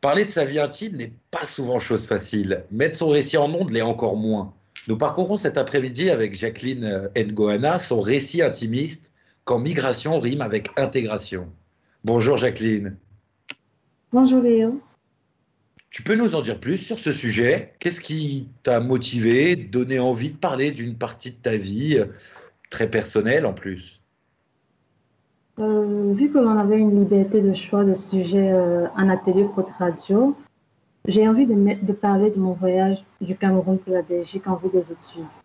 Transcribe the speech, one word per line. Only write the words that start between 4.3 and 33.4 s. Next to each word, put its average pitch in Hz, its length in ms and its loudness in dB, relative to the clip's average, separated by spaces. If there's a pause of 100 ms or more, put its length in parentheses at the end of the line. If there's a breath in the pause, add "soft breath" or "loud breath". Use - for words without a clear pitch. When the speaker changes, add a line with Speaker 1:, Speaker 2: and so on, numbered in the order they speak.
Speaker 1:
Nous 113 80 0
parcourons 170 400 -2
cet 151 220 -2
après-midi 131 520 -2
avec 110 260 0
Jacqueline, 117 480 -6
euh, 101 400 -2
Ngoana 107 540 0
son 123 220 -2
récit 139 420 0
intimiste, 123 680 -4 (360)
Quand 120 140 0
migration 139 580 -2
rime 127 220 -2
avec 107 360 -4
intégration. 107 720 -4 (560)
Bonjour 117 320 4
Jacqueline. 107 600 -2 (1160)
Speaker 2:
Bonjour 254 300 6
Léo. 233 380 2 (1080)
Speaker 1:
Tu - 140 -10
peux 220 140 0
nous 220 180 2
en 151 80 0
dire 110 160 -4
plus 165 200 -4
sur 220 200 -8
ce 151 140 -4
sujet ? 120 680 0
Qu'est-ce 170 220 -4
qui 147 480 -6 (160)
t'a 120 160 2
motivé, 123 760 2
donné 123 460 -2
envie 123 320 -2
de - 40 -16
parler 143 360 -2
d'une 117 260 -10
partie - 320 -10
de 120 60 -20
ta 113 200 -2
vie, 110 400 -2
euh, 110 100 4 (640 loud breath)
très 113 200 -2
personnelle 139 560 0
en 95 80 -2
plus ? 92 460 -12 (1600)
Speaker 2:
Euh, 208 520 0
vu 277 200 2
que 294 60 4
l'on 220 200 4
avait 208 200 4
une 208 200 4
liberté 202 420 4
de 196 140 4
choix 202 300 0
de 190 100 4
sujet, 190 580 0
euh, 175 440 2
en 190 120 4
atelier 185 460 2
Pod 190 120 -2 (120)
Radio, 196 580 0 (720)
j'ai 214 220 4
envie 240 180 4
de 226 80 2
me-, 202 220 4
de 196 160 -4
parler 202 400 2
de 196 80 -2
mon 185 120 2
voyage 185 520 0 (160)
du 185 160 -6
Cameroun 190 420 2